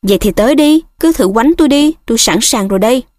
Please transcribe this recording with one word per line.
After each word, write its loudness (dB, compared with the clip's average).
"Vậy 0
thì -2
tới 0
đi, 2
cứ 0
thử -2
quánh 0
tôi 2
đi, 2
tôi -4
sẵn -2
sàng -2
rồi -2
đây." 0